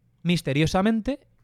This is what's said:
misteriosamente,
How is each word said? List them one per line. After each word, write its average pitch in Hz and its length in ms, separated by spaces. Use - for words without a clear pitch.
misteriosamente, 185 960